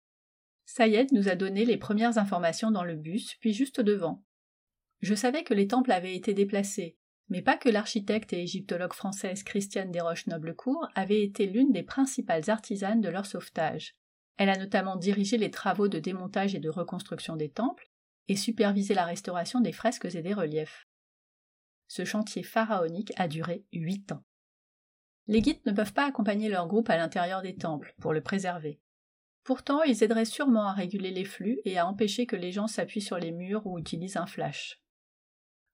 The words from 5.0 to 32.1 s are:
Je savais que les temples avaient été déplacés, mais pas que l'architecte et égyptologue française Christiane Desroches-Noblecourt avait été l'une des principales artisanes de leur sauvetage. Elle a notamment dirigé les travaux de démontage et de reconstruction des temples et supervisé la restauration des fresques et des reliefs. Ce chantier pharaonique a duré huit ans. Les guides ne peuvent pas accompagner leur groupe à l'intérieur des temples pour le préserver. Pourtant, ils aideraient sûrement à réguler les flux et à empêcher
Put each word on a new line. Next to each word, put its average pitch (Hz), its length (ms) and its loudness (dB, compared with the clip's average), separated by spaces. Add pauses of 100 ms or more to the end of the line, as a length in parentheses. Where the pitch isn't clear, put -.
Je 196 140 2
savais 254 280 2
que 262 100 0
les 202 140 4
temples 247 240 4
avaient 185 240 0
été 190 180 0
déplacés, 196 640 0 (320)
mais 180 120 -2
pas 294 160 4
que - 120 2
l'architecte 214 640 0
et 175 80 0
égyptologue 180 520 -4
française 196 500 -6
Christiane 196 480 -4
Desroches-Noblecourt 170 1040 -4
avait 202 280 2
été 202 220 0
l'une 240 260 6
des 175 120 2
principales 214 680 0
artisanes 214 520 2
de 185 80 0
leur 190 160 -2
sauvetage. - 720 -4 (420)
Elle 196 120 6
a 190 80 4
notamment 190 380 0
dirigé 196 420 2
les 208 140 2
travaux 202 360 2
de 180 120 -2
démontage 185 560 -2
et 160 40 -6
de 151 100 -4
reconstruction 170 680 -6
des 151 140 -4
temples 285 400 -4 (380)
et 196 80 2
supervisé 202 580 2
la 185 120 2
restauration 175 560 -2
des 180 100 2
fresques - 420 -2
et 170 80 -6
des 180 120 -2
reliefs. 156 540 -4 (1000)
Ce - 180 -6
chantier 214 380 -2
pharaonique 196 720 0
a 180 120 2
duré 160 460 -4
huit 180 380 -4
ans. 143 120 -10 (1040)
Les 214 140 4
guides 285 240 0
ne 220 60 2
peuvent 208 220 0
pas 285 140 2
accompagner 214 420 0
leur 180 180 0
groupe 214 220 2
à 170 80 4
l'intérieur 180 440 -2
des 185 140 -8
temples 156 440 -6
pour 160 140 -2
le 156 80 -2
préserver. 175 580 -4 (640)
Pourtant, 277 400 0
ils 247 200 4
aideraient 226 220 4
sûrement 226 420 2
à 190 60 0
réguler 190 380 -4
les 185 140 -4
flux 214 400 -4
et 185 120 -2
à 170 100 4
empêcher 202 380 0